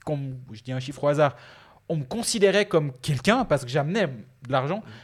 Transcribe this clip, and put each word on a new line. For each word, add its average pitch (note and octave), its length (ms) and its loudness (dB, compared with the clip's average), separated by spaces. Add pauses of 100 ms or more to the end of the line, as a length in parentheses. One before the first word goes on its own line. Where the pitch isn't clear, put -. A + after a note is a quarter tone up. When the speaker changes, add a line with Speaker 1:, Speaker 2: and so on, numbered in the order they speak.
Speaker 1:
qu'on D3+ 120 -2
me, C#3 160 -8 (200)
je G#2+ 80 -16
dis C3 100 -8
un B2+ 80 -4
chiffre - 240 -8
au C#3+ 40 2
hasard, D3 280 4 (560)
on E3+ 40 -2
me D3 80 -2
considérait G3+ 640 2
comme D3+ 240 2 (100)
quelqu'un G3 440 2
parce C#3+ 200 0
que A#2+ 60 -8
j'amenais D#3 360 0
de A#2+ 440 -12
l'argent. C#3 260 0
Speaker 2:
Mhm. A3 60 -10 (200)